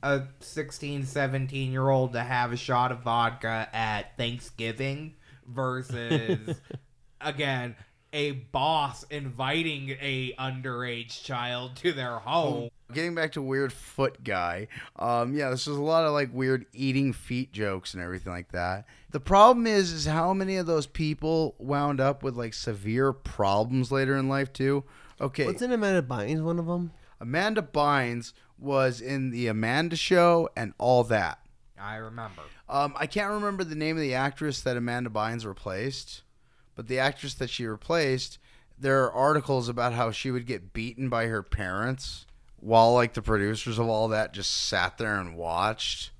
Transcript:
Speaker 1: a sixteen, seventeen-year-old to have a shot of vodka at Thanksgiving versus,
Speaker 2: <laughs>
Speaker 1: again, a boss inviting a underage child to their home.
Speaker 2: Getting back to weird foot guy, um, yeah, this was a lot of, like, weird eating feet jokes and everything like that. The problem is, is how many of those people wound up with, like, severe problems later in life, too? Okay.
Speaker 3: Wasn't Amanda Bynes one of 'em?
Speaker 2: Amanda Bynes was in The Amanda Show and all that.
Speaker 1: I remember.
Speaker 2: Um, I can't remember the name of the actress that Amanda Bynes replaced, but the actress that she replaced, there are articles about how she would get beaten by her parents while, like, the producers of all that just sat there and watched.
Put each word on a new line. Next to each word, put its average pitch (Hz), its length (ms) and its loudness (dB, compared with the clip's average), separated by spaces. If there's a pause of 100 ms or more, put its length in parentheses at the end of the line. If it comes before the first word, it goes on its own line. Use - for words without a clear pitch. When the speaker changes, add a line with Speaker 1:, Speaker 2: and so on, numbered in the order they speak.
Speaker 1:
a 139 200 2 (180)
sixteen, 143 640 -8
seventeen-year-old 131 1080 0
to 117 60 0
have 123 320 0
a 120 40 -4
shot 123 340 2
of 120 120 -6
vodka 117 720 0
at 107 420 -2
Thanksgiving 123 1000 -6 (320)
versus, 127 1120 -2 (320)
Speaker 2:
<laughs> - 300 -20
Speaker 1:
again, 139 560 -4 (360)
a 147 200 -2
boss 139 760 -2
inviting 139 800 -4 (100)
a 131 380 -4
underage 123 840 -6
child 123 540 -6
to 175 160 2
their 123 260 -4
home. 120 520 0 (220)
Speaker 2:
Getting 170 220 -2
back 160 180 0
to 151 100 -4
weird 135 300 0
foot - 520 -4
guy, 92 420 -2 (300)
um, 120 400 0
yeah, 139 140 0
this 127 180 -2
was 147 80 -4
a 143 60 -2
lot 165 240 4
of, 151 60 2
like, 143 200 0
weird 131 400 0
eating 135 400 2
feet 123 400 -4
jokes 98 420 -4
and 92 80 -6
everything 90 300 -8
like 87 180 -10
that. 90 360 -4 (240)
The 147 100 -6
problem 226 480 8
is, 196 240 2
is 151 140 -4
how 160 280 2
many 190 220 0
of 180 100 0
those 156 220 2
people 156 680 0
wound 143 420 0
up 135 240 2
with, 131 120 -2
like, 117 180 -6
severe 113 580 0
problems 117 800 2
later 135 240 2
in 135 120 0
life, 135 240 0
too? 135 300 2 (380)
Okay. 139 260 -2
Speaker 3:
Wasn't 240 260 -2
Amanda 196 300 2
Bynes 156 400 -2
one 170 160 0
of 165 100 -4
'em? 175 220 -2 (300)
Speaker 2:
Amanda 190 420 0
Bynes 139 720 2 (260)
was 135 420 2
in 131 300 -4
The 120 160 -2
Amanda 120 480 0
Show 170 640 6
and - 200 -4
all 123 280 6
that. 107 340 0 (400)
Speaker 1:
I 101 180 -10
remember. 110 460 -12 (260)
Speaker 2:
Um, 143 300 0
I 156 80 -2
can't 202 240 -2
remember 208 320 -2
the 160 140 -4
name 156 200 0
of 160 60 0
the 135 120 0
actress 139 480 -2
that 123 140 0
Amanda 120 340 -2
Bynes 110 360 -2
replaced, 104 760 -8 (520)
but 113 140 -12
the 131 100 0
actress 135 360 -2
that 127 160 -6
she 120 160 -6
replaced, 131 720 0 (400)
there 135 260 4
are 107 80 0
articles 135 560 4
about 120 240 0
how 117 180 0
she 131 220 -4
would 120 140 -4
get 98 260 -8
beaten 120 360 -4
by 117 180 2
her 110 160 -2
parents 107 840 -4 (320)
while, 113 340 8
like, 120 220 6
the 110 80 -4
producers 107 560 0
of 117 100 0
all 113 200 2
that 107 260 0
just 98 180 -4
sat - 460 0
there 107 200 0
and 87 160 -6
watched. 85 840 -2